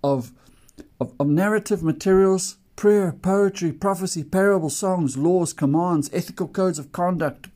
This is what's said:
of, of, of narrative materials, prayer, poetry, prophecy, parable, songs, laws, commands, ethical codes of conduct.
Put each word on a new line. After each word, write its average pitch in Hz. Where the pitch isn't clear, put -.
of, 135
of, 120
of 143
narrative 202
materials, 190
prayer, 202
poetry, 190
prophecy, 185
parable, 190
songs, 175
laws, 170
commands, 156
ethical 175
codes 185
of 135
conduct. 175